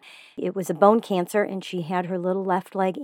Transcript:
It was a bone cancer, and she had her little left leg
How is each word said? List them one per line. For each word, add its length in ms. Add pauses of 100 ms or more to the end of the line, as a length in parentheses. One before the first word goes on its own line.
(380)
It 160
was 160
a 40
bone 260
cancer, 420
and 200
she 200
had 240
her 100
little 280
left 300
leg 300